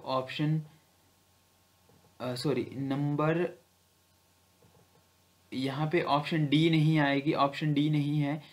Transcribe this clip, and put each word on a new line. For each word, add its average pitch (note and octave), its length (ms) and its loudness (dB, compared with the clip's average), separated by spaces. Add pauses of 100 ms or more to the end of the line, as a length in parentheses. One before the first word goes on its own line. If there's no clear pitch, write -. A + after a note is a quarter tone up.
ऑप्शन, D3+ 540 -2 (1600)
अ, B2+ 160 -6
सॉरी, B2+ 380 -2
नंबर, D3 720 -2 (2000)
यहाँ C3+ 360 -4
पे E3 160 0
ऑप्शन D3+ 440 0
डी D#3 220 4
नहीं D#3+ 300 4
आएगी, C#3 360 2
ऑप्शन C#3+ 380 0
डी D3 180 0
नहीं D3 280 0
है D3 220 -2 (120)